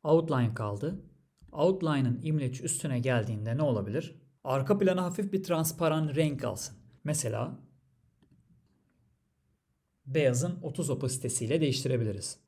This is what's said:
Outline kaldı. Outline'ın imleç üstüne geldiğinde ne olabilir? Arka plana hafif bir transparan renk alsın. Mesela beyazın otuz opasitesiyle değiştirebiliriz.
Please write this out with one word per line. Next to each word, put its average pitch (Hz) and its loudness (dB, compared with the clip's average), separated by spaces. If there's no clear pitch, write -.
Outline 151 4
kaldı. 110 -4
Outline'ın 151 2
imleç 147 -2
üstüne 123 -2
geldiğinde 117 0
ne 151 0
olabilir? 113 -2
Arka 135 2
plana 185 4
hafif 190 -4
bir 190 -2
transparan 156 0
renk 147 0
alsın. - -6
Mesela 127 -2
beyazın 139 2
otuz 139 -4
opasitesiyle 123 -2
değiştirebiliriz. 120 -2